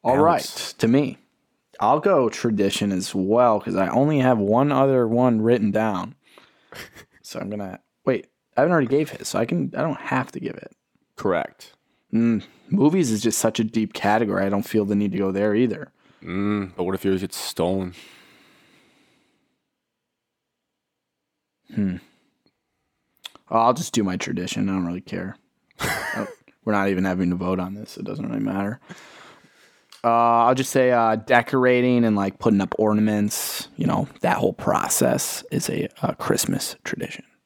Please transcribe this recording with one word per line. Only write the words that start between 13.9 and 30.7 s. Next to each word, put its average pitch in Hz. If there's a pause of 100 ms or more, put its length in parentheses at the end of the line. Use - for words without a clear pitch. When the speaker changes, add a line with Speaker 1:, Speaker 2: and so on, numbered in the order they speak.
Speaker 1:
category. 101
I 98
don't 101
feel 107
the 101
need 101
to 90
go 95
there 104
either. 107 (320)
Speaker 2:
Mm, 98
but 87
what 95
if -
yours 95
gets -
stolen? 90 (3750)
Speaker 1:
Hmm. 95 (1500)
Oh, 113
I'll 117
just -
do 110
my 90
tradition. 98
I 95
don't 92
really 87
care. 92 (440)
Speaker 2:
<laughs> - (280)
Speaker 1:
Uh, 110 (400)
we're 110
not 98
even 95
having 92
to 87
vote 90
on 92
this. 107
It -
doesn't -
really -
matter. 101 (1200)
Uh, 123 (400)
I'll 127
just 131